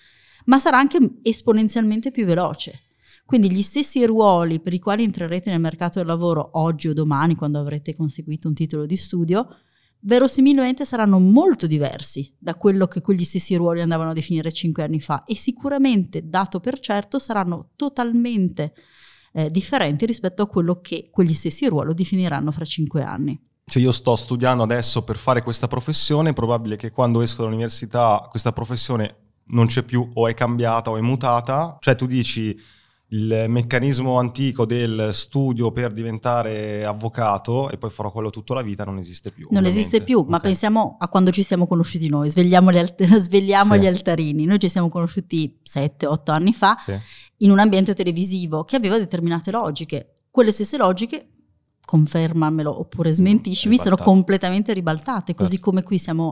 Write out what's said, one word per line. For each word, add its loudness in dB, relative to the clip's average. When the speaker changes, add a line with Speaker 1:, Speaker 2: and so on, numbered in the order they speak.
Speaker 1:
ma 6
sarà 2
anche 4
esponenzialmente 0
più -2
veloce. -2
Quindi 4
gli 0
stessi 0
ruoli 2
per -8
i -2
quali -2
entrerete -4
nel 0
mercato -4
del -4
lavoro -2
oggi -2
o -2
domani, 0
quando -4
avrete -8
conseguito -6
un 0
titolo -4
di -4
studio, -2
verosimilmente 2
saranno 2
molto 6
diversi -4
da -6
quello 2
che -6
quegli 0
stessi -4
ruoli 0
andavano 0
a -4
definire -4
cinque -2
anni -4
fa -6
e -8
sicuramente, -2
dato -4
per -6
certo, -4
saranno -6
totalmente, -2
eh, -2
differenti -2
rispetto -4
a -2
quello 0
che -10
quegli 2
stessi -2
ruoli 0
definiranno -2
fra -8
cinque -4
anni. -6
Speaker 2:
Cioè 2
io 4
sto 2
studiando 0
adesso 0
per -6
fare 0
questa -4
professione, 0
è 0
probabile -2
che -10
quando 2
esco -2
dall'università 0
questa -4
professione -4
non 4
c'è 0
più -2
o 2
è -2
cambiata -2
o -4
è -4
mutata. -2
Cioè 2
tu -4
dici -2
il 0
meccanismo 0
antico -2
del -2
studio -2
per -4
diventare -4
avvocato -2
e -10
poi -8
farò -8
quello -6
tutta -8
la -4
vita -8
non -8
esiste -14
più, -18
Speaker 1:
Non 2
Speaker 2:
ovviamente. 2
Speaker 1:
esiste 2
più, 2
ma 0
Speaker 2:
Ok. -6
Speaker 1:
pensiamo 0
a -4
quando 4
ci 2
siamo 0
conosciuti 0
noi, 0
svegliamo 6
gli 6
alt-, 0
<laughs> 8
svegliamo 4
Speaker 2:
Sì. 6
Speaker 1:
gli 6
altarini. 0
Noi 4
ci 0
siamo 0
conosciuti -4
sette, -4
otto -2
anni 2
fa 2
Speaker 2:
Sì. -6
Speaker 1:
in 6
un 8
ambiente 4
televisivo -4
che -4
aveva 0
determinate -4
logiche. -8
Quelle 4
stesse -4
logiche, -2
confermamelo 0
oppure -4
Speaker 2:
Mm, 2
Speaker 1:
smentiscimi, 2
sono 0
Speaker 2:
ribaltate. 4
Speaker 1:
completamente 0
ribaltate, -4
così -2
Speaker 2:
Certo. -4
Speaker 1:
come 2
qui -2
siamo -2